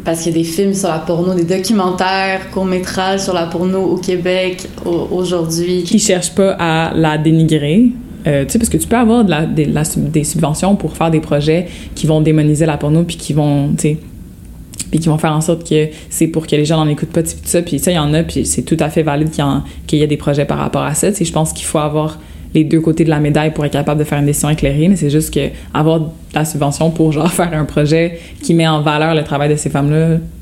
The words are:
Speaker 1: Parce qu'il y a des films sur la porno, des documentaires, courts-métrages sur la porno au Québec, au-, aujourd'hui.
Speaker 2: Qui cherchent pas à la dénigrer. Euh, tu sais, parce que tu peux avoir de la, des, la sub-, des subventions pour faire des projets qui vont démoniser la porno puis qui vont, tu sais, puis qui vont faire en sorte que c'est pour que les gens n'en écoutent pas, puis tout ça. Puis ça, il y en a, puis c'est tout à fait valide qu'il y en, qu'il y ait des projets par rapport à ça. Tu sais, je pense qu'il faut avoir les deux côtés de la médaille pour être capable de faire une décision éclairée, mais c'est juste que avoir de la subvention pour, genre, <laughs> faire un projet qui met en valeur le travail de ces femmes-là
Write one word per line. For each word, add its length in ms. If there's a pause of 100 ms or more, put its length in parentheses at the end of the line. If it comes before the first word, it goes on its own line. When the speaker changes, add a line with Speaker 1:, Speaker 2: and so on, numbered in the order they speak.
Speaker 1:
Parce 180
qu'il 100
y 40
a 60
des 60
films 260
sur 140
la 120
porno, 340
des 100
documentaires, 1080
courts-métrages 680
sur 140
la 120
porno 360
au 140
Québec, 720 (160)
au-, 280
aujourd'hui. 720
Speaker 2:
Qui 160
cherchent 360
pas 260
à 340
la 240
dénigrer. 680 (420)
Euh, 160
tu 80
sais, 60
parce 120
que 60
tu 100
peux 100
avoir 280
de 60
la, 160
des, 180
la 200
sub-, 260
des 120
subventions 540
pour 200
faire 140
des 100
projets 460 (300)
qui 100
vont 140
démoniser 460
la 100
porno 260
puis 140
qui 160
vont, 440
tu 60
sais, 140 (960)
puis 80
qui 80
vont 100
faire 140
en 80
sorte 280
que 200 (200)
c'est 200
pour 180
que 80
les 100
gens 200
n'en 40
écoutent 220
pas, 120
puis 100
tout 60 (100)
ça. 140
Puis 180
ça, 100
il 40
y 40
en 160
a, 80
puis 240
c'est 160
tout 160
à 120
fait 120
valide 280
qu'il 100
y 20
en, 220 (240)
qu'il 100
y 40
ait 60
des 80
projets 280
par 140
rapport 240
à 120
ça. 160
Tu 80
sais, 60
je 80
pense 200
qu'il 140
faut 120
avoir 400 (360)
les 100
deux 180
côtés 220
de 40
la 100
médaille 360
pour 100
être 80
capable 260
de 60
faire 140
une 80
décision 240
éclairée, 360
mais 100
c'est 120
juste 240
que 160 (240)
avoir 280
de 60 (280)
la 100
subvention 460
pour, 200
genre, 220
<laughs> 0
faire 220
un 100
projet 560 (220)
qui 100
met 160
en 140
valeur 320
le 100
travail 240
de 80
ces 140
femmes-là 480 (240)